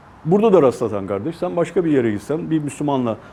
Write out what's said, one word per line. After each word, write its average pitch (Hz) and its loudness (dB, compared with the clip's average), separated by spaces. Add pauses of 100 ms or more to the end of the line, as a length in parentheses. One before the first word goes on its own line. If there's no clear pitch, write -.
(260)
Burada 202 4
da 180 8
rastlatan 107 0
kardeş. 104 -6
Sen 180 -6
başka 170 0
bir 160 0
yere 123 2
gitsen 151 -6
bir 160 0
Müslümanla 135 -2 (160)